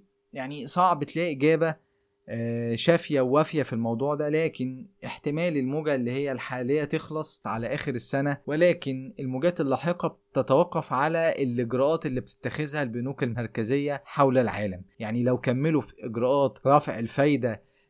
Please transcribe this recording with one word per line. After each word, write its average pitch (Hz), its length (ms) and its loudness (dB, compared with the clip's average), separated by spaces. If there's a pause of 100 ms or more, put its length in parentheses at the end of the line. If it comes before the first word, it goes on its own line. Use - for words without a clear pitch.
(340)
يعني 139 340 -8
صعب 175 360 2
تلاقي 165 280 -2
إجابة، 156 540 2 (440)
آه، 117 460 -2
شافية 160 460 2
ووافية 143 420 2
في 127 100 -4
الموضوع 117 420 0
ده، 147 140 -2
لكن 131 580 -2 (180)
احتمال 156 520 -2
الموجة 143 380 0
اللي 123 160 0
هي 139 200 -2
الحالية 127 520 -2
تخلص 151 600 -6
على 113 220 -4
آخر 139 260 -4
السنة، 139 440 -2 (100)
ولكن 147 720 0
الموجات 139 420 0
اللاحقة 156 560 -2 (140)
بتتوقف 147 600 2
على 160 500 2
الإجراءات 127 640 0
اللي 127 160 -2
بتتخذها 147 640 -4
البنوك 123 400 -4
المركزية 123 840 -2
حول 135 320 4
العالم. 101 440 0 (180)
يعني 117 240 -2
لو 123 140 2
كملوا 139 440 0
في - 180 -12
إجراءات 127 680 0
رفع 143 320 4
الفايدة 123 640 0 (280)